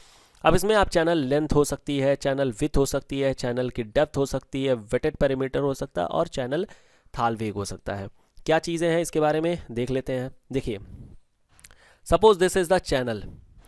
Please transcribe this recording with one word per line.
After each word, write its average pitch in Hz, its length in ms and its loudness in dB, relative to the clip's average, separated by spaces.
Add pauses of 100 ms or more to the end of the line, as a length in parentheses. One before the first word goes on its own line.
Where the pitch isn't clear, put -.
(440)
अब 160 100 6
इसमें 196 200 2
आप 196 140 4
चैनल 170 300 2
लेंथ 143 360 0
हो 147 100 4
सकती 143 340 -4
है, 139 180 2
चैनल 135 440 0
विड्थ 151 160 0
हो 139 100 4
सकती 139 340 -4
है, 135 140 2
चैनल 123 360 -4
की 120 120 -6
डेप्थ 127 340 0
हो 139 100 0
सकती 135 380 -6
है, 135 100 2
वेटेड 120 420 -2
पेरीमीटर 135 440 0
हो 139 140 0
सकता - 280 -6
है - 40 -2
और 165 220 -2
चैनल 143 380 -4 (520)
थाल 117 180 0
वेग 107 180 -4
हो 101 100 -4
सकता 95 300 -8
है। 98 140 -8 (380)
क्या 156 120 4
चीज़ें 170 300 -2
हैं 165 120 0
इसके 165 200 -2
बारे 151 200 2
में 170 180 -2 (120)
देख 120 200 -4
लेते 131 220 -4
हैं। 131 180 -4 (220)
देखिए, 123 260 -4 (1300)
suppose 180 340 6
this 180 160 2
is 180 160 0
the 180 120 4
channel, 123 360 -2 (480)